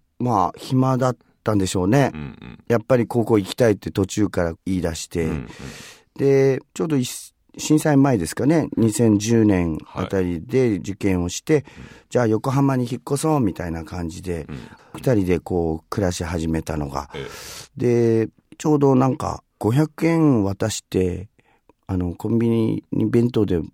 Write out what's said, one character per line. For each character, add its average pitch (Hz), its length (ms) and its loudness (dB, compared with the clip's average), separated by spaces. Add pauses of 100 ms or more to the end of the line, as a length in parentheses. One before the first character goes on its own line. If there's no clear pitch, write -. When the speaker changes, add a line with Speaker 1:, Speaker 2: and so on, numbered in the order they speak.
(180)
Speaker 1:
ま 110 280 2
あ、 - 120 -2
暇 131 400 0
だ 127 120 0
っ 123 60 -6 (280)
た 107 100 0
ん 101 40 4
で 95 100 0
し - 80 -4
ょ 90 80 2
う 92 40 0
ね。 131 240 4
Speaker 2:
う - 40 -12
ん 76 40 -10
う 73 40 -10
ん。 - 420 -16
Speaker 1:
や 117 120 2
っ - 60 2
ぱ 131 120 4
り 117 100 2
高 117 180 0
校 113 140 4
行 95 100 0
き - 60 -8
た 120 140 4
い 107 60 4
っ - 20 -2
て - 160 -10
途 95 140 0
中 101 240 0
か 92 120 -2
ら 82 120 -2 (120)
言 92 120 -2
い - 20 -2
出 82 160 -4
し - 100 -10
て。 82 200 -4
Speaker 2:
う - 20 -2
ん - 20 -2
う 78 40 -4
ん。 69 140 -10 (680)
Speaker 1:
で、 135 400 2 (160)
ち - 60 -10
ょ 175 60 -2
う - 20 -6
ど 151 80 0
一 - 400 -6 (240)
震 151 200 2
災 151 180 2
前 135 220 6
で 82 80 -2
す - 80 -8
か 120 120 -2
ね、 151 300 4
二 110 160 4
千 110 260 4
十 113 260 4
年 87 340 2 (160)
あ 92 120 -4
た 95 140 -2
り 87 240 -4
で 123 320 0
受 92 180 -8
験 92 280 0
を 87 60 -2
し - 140 -8
て、 156 120 0
Speaker 2:
は 143 60 2
い。 - 20 -16
う - 40 -16
ん。 - 20 -20 (420)
Speaker 1:
じ - 80 0
ゃ 123 40 2
あ 117 40 2
横 110 240 0
浜 135 260 2
に 123 140 -2
引 127 80 -6
っ - 40 -16
越 143 140 -4
そ 156 200 0
う 139 40 0
み 95 140 0
た 87 120 -8
い 82 60 -6
な 82 120 -8
感 87 240 -8
じ 82 140 -12
で、 85 260 -8
Speaker 2:
う 78 40 -12
ん。 69 60 -12 (360)
Speaker 1:
二 131 200 0
人 98 120 2
で 87 140 2
こ 82 420 -4
う - 80 -20
暮 101 160 -2
ら 90 60 0
し 87 120 -6
始 82 240 -4
め 80 140 -2
た 80 140 -8
の 73 120 -6
が。 69 260 -8
Speaker 2:
え 67 120 -10 (520)
え。 117 480 2
Speaker 1:
で、 - 20 -12 (300)
ち - 80 -8
ょ 151 100 2
う - 20 2
ど 139 160 4
な 131 140 4
ん 127 80 -2
か、 - 260 -8 (160)
五 107 140 0
百 156 340 0
円 156 380 4
渡 98 260 -2
し - 140 -10
て、 92 440 -2 (580)
あ 92 100 -4
の、 87 180 -2
コ - 140 -8
ン 113 100 2
ビ 117 100 2
ニ 110 440 0
に 110 140 0
弁 117 240 2
当 110 160 2
で 92 120 0 (160)